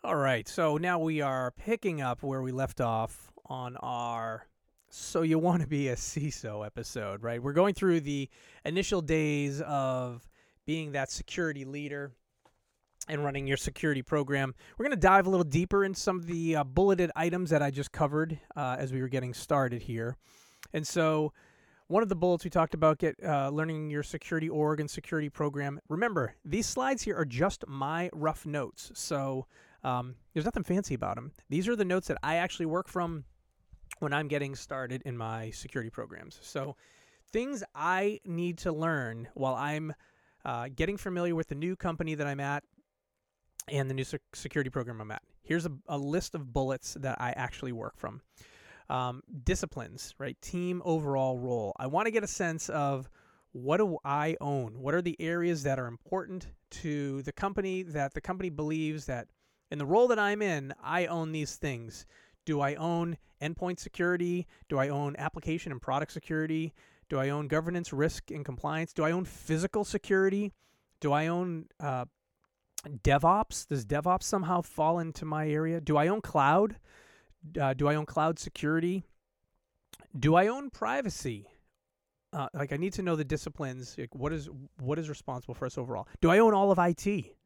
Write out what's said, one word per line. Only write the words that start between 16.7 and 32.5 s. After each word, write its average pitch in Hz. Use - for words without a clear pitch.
items 170
that 151
I 143
just 139
covered, 156
uh, 127
as 131
we 131
were 131
getting 127
started 127
here. 113
And 156
so 156
one 196
of 220
the 190
bullets 175
we 175
talked 160
about, 156
get, 165
uh, 139
learning 156
your 147
security 160
org 151
and 147
security 151
program. 143
Remember, 165
these 196
slides 262
here 208
are 160
just 139
my 151
rough 156
notes. 147
So, 135
um, 123
there's 151
nothing 214
fancy 185
about 101
'em. 127
These 180
are 240
the 214
notes 185
that 156
I 151
actually 170